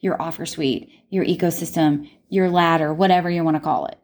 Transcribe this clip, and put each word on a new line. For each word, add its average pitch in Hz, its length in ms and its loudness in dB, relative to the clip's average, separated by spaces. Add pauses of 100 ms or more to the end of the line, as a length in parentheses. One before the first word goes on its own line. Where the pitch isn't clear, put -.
your 185 220 -2
offer 165 240 -8
suite, 135 420 -4 (220)
your 190 160 0
ecosystem, 165 800 0 (240)
your 185 160 2
ladder, 165 460 2
whatever 180 340 4
you 175 140 0
wanna 156 160 2
call 127 280 -2
it. - 180 -12